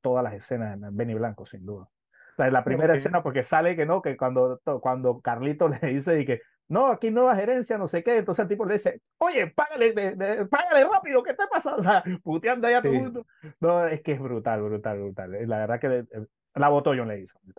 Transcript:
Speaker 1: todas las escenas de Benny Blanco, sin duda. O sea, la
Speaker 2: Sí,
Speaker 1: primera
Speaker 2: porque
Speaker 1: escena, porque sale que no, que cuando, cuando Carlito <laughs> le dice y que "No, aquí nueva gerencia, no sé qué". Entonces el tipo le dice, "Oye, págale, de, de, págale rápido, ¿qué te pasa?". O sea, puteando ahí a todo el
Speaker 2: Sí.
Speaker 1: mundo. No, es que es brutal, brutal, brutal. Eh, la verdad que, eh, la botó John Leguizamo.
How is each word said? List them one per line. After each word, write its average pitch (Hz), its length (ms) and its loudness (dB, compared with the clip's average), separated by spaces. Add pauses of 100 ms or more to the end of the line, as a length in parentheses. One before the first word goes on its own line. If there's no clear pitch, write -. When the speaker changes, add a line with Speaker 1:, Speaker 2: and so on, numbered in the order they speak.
Speaker 1:
todas 127 240 0
las 104 100 -6
escenas 107 460 -8
de 104 100 -12
Benny 113 240 -4
Blanco, 107 320 -6
sin 95 180 -18
duda. 98 200 -12
O - 520 -20
sea, 131 140 2
la 131 100 4
Speaker 2:
Sí, 120 40 -4
Speaker 1:
primera 139 240 2
Speaker 2:
porque 156 100 4
Speaker 1:
escena, 170 240 0
porque 139 220 -2
sale 170 320 2
que 151 100 0
no, 175 160 0
que 135 140 -4
cuando, 127 440 0 (200)
cuando 127 400 0
Carlito 143 480 0
<laughs> - 0 -
le 135 100 -2 (100)
dice 139 320 0
y 135 40 -2
que 120 180 -2 (280)
"No, 226 160 2
aquí 226 240 0
nueva 240 260 4
gerencia, 226 400 0
no 196 120 -4
sé 170 140 -4
qué". 240 140 2
Entonces 208 280 0
el 175 40 -4
tipo 208 160 -2
le 196 100 0
dice, - 280 -2 (160)
"Oye, 285 300 0
págale, 285 440 2
de, 202 240 -2
de, 196 300 -2
págale 294 380 4
rápido, 320 380 2
¿qué 262 120 -4
te 403 120 0
pasa?". 339 300 -2
O 208 60 0
sea, 190 200 4 (200)
puteando 226 460 -2
ahí 240 60 4
a 247 80 4
todo 139 100 2
el 127 60 2
Speaker 2:
Sí. - 60 0
Speaker 1:
mundo. 240 220 -10 (340)
No, 170 260 4
es 156 160 -2
que 156 100 -4
es 131 80 -4
brutal, 113 420 -2
brutal, 104 380 -4
brutal. 95 340 -10
Eh, 110 120 -6
la 110 120 -2
verdad 110 220 -2
que, 147 60 -2 (120)
eh, 110 280 -10 (280)
la 143 160 4
botó 143 260 4
John 120 120 -4
Leguizamo. 98 340 -12 (160)